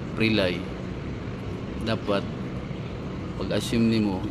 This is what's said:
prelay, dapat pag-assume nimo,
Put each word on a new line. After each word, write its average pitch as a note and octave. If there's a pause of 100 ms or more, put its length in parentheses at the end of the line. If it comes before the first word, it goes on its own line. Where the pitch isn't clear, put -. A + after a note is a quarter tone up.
(160)
prelay, G2+ (1300)
dapat G#2 (1120)
pag-assume G#2
nimo, G#2+